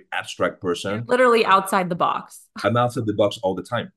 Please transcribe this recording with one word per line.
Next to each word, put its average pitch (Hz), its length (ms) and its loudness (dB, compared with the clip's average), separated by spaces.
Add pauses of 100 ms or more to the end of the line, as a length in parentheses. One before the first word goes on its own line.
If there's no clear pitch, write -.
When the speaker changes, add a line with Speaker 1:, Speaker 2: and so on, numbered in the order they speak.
(120)
Speaker 1:
abstract 90 480 -4
person. 92 360 -4
Speaker 2:
You're 117 100 -6
literally 240 400 4
outside 190 440 2
the 175 60 -2
box. - 580 -4
<laughs> - 100 -12
Speaker 1:
I'm 104 120 2
outside 120 300 0
the 107 80 -2
box 101 300 0
all 95 100 0
the 92 80 -6
time. 98 360 -6